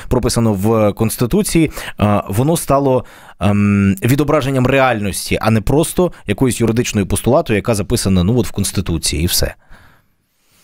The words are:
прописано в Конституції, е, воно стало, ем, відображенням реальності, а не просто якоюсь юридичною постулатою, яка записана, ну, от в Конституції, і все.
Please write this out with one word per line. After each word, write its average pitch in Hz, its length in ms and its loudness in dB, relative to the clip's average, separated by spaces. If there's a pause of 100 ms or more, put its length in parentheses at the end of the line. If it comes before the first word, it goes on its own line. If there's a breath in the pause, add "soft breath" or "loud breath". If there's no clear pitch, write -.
прописано 117 440 0
в 107 400 2
Конституції, 147 800 0 (300 loud breath)
е, 104 280 2
воно 131 280 0
стало, 139 480 0 (360 loud breath)
ем, 101 540 2 (100)
відображенням 135 640 0
реальності, 117 760 0
а 110 100 0
не 110 100 2
просто 160 520 0 (140 loud breath)
якоюсь 113 340 0
юридичною 113 460 0
постулатою, 113 500 0
яка 110 180 0
записана, 95 500 0
ну, 117 140 2
от 113 80 0
в - 40 -8
Конституції, 85 720 -4
і 85 40 2
все. - 280 -2 (1080 soft breath)